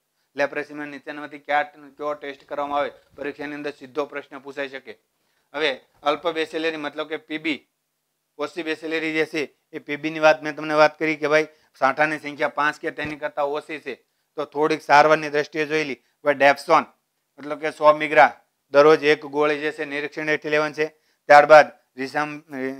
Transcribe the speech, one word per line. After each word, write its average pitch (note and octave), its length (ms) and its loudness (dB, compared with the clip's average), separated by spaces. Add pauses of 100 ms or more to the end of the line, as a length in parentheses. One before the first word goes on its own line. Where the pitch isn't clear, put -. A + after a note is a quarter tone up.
(360)
લેપ્રસીમાં D3 520 -8
નીચેનામાંથી D3 520 -16
કયા, D3 240 -2 (340)
કયો D3 160 -8
ટેસ્ટ C#3+ 300 -16
કરવામાં C#3+ 360 -6
આવે? C3 120 -4 (240)
પરીક્ષાની C#3+ 400 -12
અંદર D3 160 -10
સીધો C#3 340 -10
પ્રશ્ન C#3 340 -16
પૂછાઈ C#3 280 -10
શકે. B2+ 320 -18 (540)
હવે C#3+ 280 -4 (220)
અલ્પબેસેલરી D#3+ 760 -4
મતલબ D3+ 300 -10
કે D#3 100 -10
પીબી, D#3 500 -10 (680)
પોસિબેસેલરી D#3 760 -8
જે D#3 120 -2
છે D3+ 300 -8 (160)
એ D#3 80 -14
પીબીની D#3 400 -10
વાત D3+ 240 4
મેં D3+ 120 -10
તમને D#3 180 -8
વાત D3+ 260 2
કરી D#3 160 -2
કે D3 120 -4
ભાઈ D3+ 200 0 (280)
સાંઠાની D3+ 440 -2
સંખ્યા D3 280 -6
પાંચ D3 320 -4
કે D#3+ 120 -8
તેની D3+ 240 -10
કરતાં D3 300 -6
ઓછી D3 340 -8
છે B2+ 260 -14 (300)
તો D3 100 -8
થોડીક D3+ 360 -2
સારવારની D#3 480 4
દ્રષ્ટિએ D3 360 -4
જોઈ D#3 180 -2
લી. C3+ 200 -10 (220)
હવે D3 80 2
ડેપ્સોન C#3 520 2 (540)
મતલબ C#3+ 200 -12
કે D3+ 120 -6
સો D3+ 220 4
મિગ્રા D3+ 500 4 (240)
દરરોજ D3 340 6
એક D3+ 220 2
ગોળી D3 340 -2
જે D3+ 120 -6
છે D3+ 140 -10
નિરીક્ષણ D3 440 -8
હેઠળ D3+ 200 -4
લેવાની D3+ 240 -2
છે. D3+ 140 -4 (380)
ત્યારબાદ D3 420 10 (300)
રિસામ-, D3 460 -8 (360)